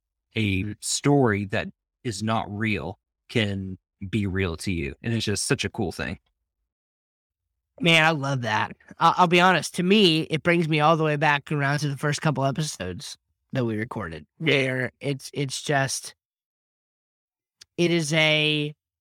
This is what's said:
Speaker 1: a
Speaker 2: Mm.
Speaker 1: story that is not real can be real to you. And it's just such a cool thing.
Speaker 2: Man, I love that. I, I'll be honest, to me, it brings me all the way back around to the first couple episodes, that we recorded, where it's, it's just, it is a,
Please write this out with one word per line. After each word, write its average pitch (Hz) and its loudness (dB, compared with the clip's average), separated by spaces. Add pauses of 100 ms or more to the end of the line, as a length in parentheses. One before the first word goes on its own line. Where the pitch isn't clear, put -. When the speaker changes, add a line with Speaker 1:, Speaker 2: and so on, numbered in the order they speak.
(360)
Speaker 1:
a 101 0
Speaker 2:
Mm. 107 -8
Speaker 1:
story 117 2
that 98 -4 (360)
is 104 -6
not 110 -2 (100)
real 101 -4 (300)
can 98 -2 (320)
be 104 -2
real 90 -2
to - -6
you. 73 -4
And 117 -4
it's 110 -4
just 101 -2
such - -2
a 95 -6
cool 90 -6
thing. 69 -8 (1600)
Speaker 2:
Man, 165 6
I 165 6
love 139 -2
that. 107 -2 (260)
I, 165 6
I'll 175 6
be 175 4
honest, 175 4
to 175 -2
me, 180 4
it 151 -4
brings 170 2
me 151 2
all 156 4
the 160 0
way 151 2
back 143 0
around 143 0
to 151 -2
the 139 -4
first 147 -2
couple 135 0
episodes, 127 -4 (360)
that 131 0
we 110 -2
recorded, 87 -8 (120)
where 131 -2
it's, 139 -8
it's 139 -6
just, - -4 (1600)
it 170 2
is 160 0
a, 151 2 (280)